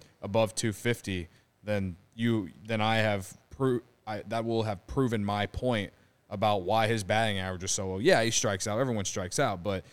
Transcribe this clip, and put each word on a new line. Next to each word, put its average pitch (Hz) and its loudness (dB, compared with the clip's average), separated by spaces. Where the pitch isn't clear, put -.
above 104 2
two 113 -2
fifty, 98 -4
then 98 -2
you, 113 0
then 110 -2
I 110 2
have 104 0
pro-, 131 0
I, 107 -6
that 117 -2
will 113 0
have 107 -6
proven 117 0
my 101 0
point 113 -2
about 104 2
why 107 2
his 110 0
batting 107 2
average 92 -4
is 92 -4
so 95 -2
low. 95 -2
Yeah, 135 6
he 113 2
strikes 104 0
out. 107 -2
Everyone 120 0
strikes - -6
out. 104 0
But, 95 -2